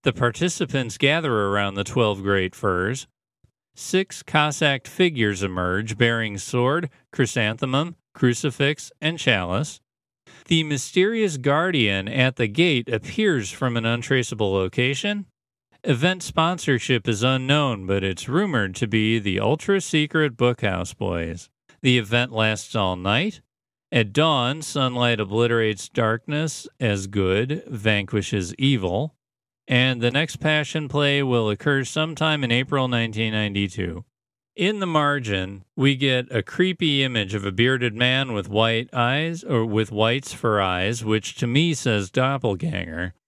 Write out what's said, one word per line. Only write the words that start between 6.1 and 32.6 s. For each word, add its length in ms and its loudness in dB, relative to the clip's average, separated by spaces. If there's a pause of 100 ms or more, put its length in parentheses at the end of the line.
sword, 540 -2 (200)
chrysanthemum, 840 0 (180)
crucifix, 760 -2 (100)
and 160 -4
chalice. 640 0 (680)
The 160 4
mysterious 760 0
guardian 680 2
at 280 2
the 120 0
gate 420 2
appears 600 0
from 280 -2
an 80 -2
untraceable 680 0
location. 760 0 (600)
Event 360 2
sponsorship 880 0
is 160 0
unknown, 640 0
but 180 0
it's 240 -4
rumored 480 0
to 120 -2
be 320 2
the 200 -2
ultra-secret 960 0
Bookhouse 640 0
Boys. 520 -4 (320)
The 160 6
event 360 0
lasts 420 0
all 220 0
night. 440 -2 (500)
At 200 2
dawn, 500 2
sunlight 600 0
obliterates 680 0
darkness 800 -2 (100)
as 300 0
good 600 0
vanquishes 880 0
evil. 600 0 (520)
And 340 2
the 100 2
next 260 -2
Passion 520 -2
Play 340 0
will 260 2
occur 360 0
sometime 580 -2
in 80 0
April 380 0